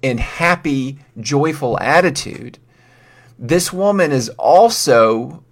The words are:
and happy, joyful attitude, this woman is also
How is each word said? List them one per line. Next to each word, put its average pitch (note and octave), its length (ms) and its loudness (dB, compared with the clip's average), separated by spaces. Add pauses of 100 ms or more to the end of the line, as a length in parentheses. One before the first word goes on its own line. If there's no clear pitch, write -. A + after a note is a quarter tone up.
and B2 160 -4
happy, C#3+ 800 -4 (220)
joyful C#3+ 600 -2
attitude, D3 760 -2 (800)
this E3 340 -2
woman F#3+ 380 0
is B2 200 -2
also C3 1200 2